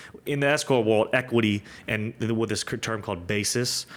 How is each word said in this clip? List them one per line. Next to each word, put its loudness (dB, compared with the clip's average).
In -2
the 2
S 2
corp 4
world, 4
equity 2
and -4
th-, -2
what 0
this -2
c-, -8
term -4
called -6
basis -2